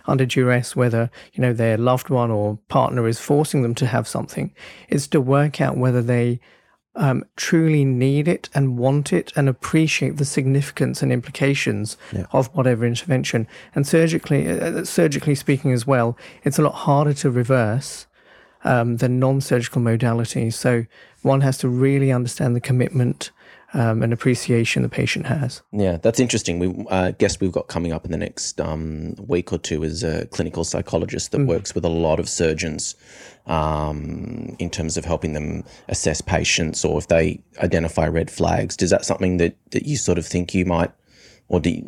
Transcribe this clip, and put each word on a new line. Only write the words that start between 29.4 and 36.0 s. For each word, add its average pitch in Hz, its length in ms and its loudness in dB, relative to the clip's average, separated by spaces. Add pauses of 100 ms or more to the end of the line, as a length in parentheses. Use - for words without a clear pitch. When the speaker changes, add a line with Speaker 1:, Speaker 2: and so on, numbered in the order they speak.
Speaker 3:
or 85 60 0
two 78 260 -4
is 80 200 -4
a 80 240 -2
clinical 82 360 -4
psychologist - 680 -4
that - 100 0
Speaker 1:
Mm. 135 60 2
Speaker 3:
works - 280 -2
with 85 80 -2
a 87 60 0
lot 82 300 0
of 82 100 -6
surgeons, 80 640 -2 (500)
um, 76 1120 -4
in 87 100 -4
terms 80 280 -4
of 78 80 -6
helping 78 280 -2
them 76 300 -6 (260)
assess - 320 -2